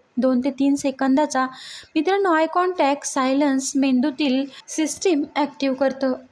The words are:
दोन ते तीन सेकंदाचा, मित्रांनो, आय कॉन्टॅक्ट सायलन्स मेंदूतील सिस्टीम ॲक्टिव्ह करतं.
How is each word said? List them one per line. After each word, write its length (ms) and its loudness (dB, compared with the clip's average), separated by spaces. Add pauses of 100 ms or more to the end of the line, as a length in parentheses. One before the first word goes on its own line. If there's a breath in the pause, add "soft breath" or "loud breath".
(180)
दोन 220 2
ते 120 0
तीन 240 2
सेकंदाचा, 680 0 (520 loud breath)
मित्रांनो, 360 2
आय 140 4
कॉन्टॅक्ट 580 0
सायलन्स 720 0
मेंदूतील 720 2 (220 loud breath)
सिस्टीम 560 0 (120)
ॲक्टिव्ह 400 -2
करतं. 380 0 (180)